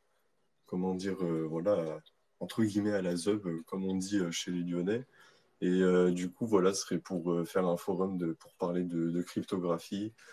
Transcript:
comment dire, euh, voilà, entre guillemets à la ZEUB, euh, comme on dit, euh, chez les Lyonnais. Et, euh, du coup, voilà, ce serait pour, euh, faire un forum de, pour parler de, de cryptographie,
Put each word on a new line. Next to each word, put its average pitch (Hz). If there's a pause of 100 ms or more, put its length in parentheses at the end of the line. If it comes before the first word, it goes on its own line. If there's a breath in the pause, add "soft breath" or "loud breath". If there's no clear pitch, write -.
(640)
comment 92
dire, 92
euh, 80
voilà, 82 (380)
entre -
guillemets 104
à 98
la 90
ZEUB, 101
euh, 82
comme 95
on 95
dit, 95
euh, 90
chez -
les 87
Lyonnais. 90 (580 soft breath)
Et, 90
euh, 90
du 90
coup, -
voilà, 95
ce 98
serait -
pour, 87
euh, 85
faire 92
un 87
forum 95
de, 87
pour -
parler 90
de, 85
de 87
cryptographie, 95 (180 soft breath)